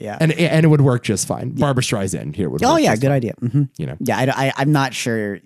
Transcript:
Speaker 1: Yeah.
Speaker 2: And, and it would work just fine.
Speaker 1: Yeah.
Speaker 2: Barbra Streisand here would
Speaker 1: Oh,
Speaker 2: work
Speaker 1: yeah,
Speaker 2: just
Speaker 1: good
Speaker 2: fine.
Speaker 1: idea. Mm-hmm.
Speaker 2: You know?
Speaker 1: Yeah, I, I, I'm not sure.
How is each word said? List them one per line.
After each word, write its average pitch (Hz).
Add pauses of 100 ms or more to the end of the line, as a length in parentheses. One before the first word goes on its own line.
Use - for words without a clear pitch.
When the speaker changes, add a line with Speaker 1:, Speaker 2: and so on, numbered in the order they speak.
Speaker 1:
Yeah. 104
Speaker 2:
And, 160
and 160
it -
would 151
work 127
just -
fine. -
Speaker 1:
Yeah. -
Speaker 2:
Barbra 139
Streisand 92
here 90
would 143
Speaker 1:
Oh, 269
Speaker 2:
work 330
Speaker 1:
yeah, 202
Speaker 2:
just 110
Speaker 1:
good 135
Speaker 2:
fine. 139
Speaker 1:
idea. 120
Mm-hmm. 120 (140)
Speaker 2:
You 78
know? 69
Speaker 1:
Yeah, 107
I, 131
I, 131
I'm 143
not 135
sure. 104